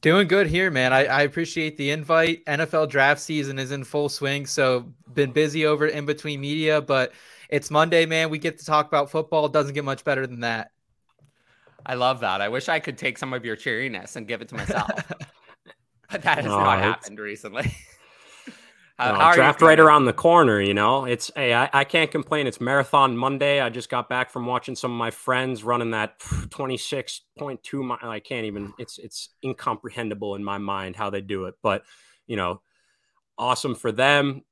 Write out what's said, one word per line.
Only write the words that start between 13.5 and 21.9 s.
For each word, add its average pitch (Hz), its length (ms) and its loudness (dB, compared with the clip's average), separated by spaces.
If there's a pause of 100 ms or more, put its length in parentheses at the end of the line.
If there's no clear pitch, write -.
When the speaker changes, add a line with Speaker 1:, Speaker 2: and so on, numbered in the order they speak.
Speaker 2:
cheeriness 113 580 -6
and 110 140 -12
give 113 140 -8
it 113 60 -16
to - 80 -14
myself. 151 340 -4
Speaker 1:
<laughs> - 220 -8 (1000)
Speaker 2:
But 190 120 -8
that 160 140 2
has 120 100 -4
Speaker 3:
No, 101 140 2
Speaker 2:
not 98 180 4
Speaker 3:
it's 95 60 0
Speaker 2:
happened 101 340 -4
recently. 107 640 -8
<laughs> - 40 -20 (1120)
How, 123 140 0
Speaker 3:
No, 98 80 0
Speaker 2:
how 156 60 8
are 165 40 10
you 170 60 8
Speaker 3:
draft 143 260 6
right 160 140 10
Speaker 2:
feeling? 156 120 10
Speaker 3:
around 147 180 8
the 117 60 2
corner, 156 480 6
you 98 140 0
know? 120 300 2
It's, 123 320 -4
hey, 127 180 0
I, 127 180 2
I 139 120 4
can't 156 260 0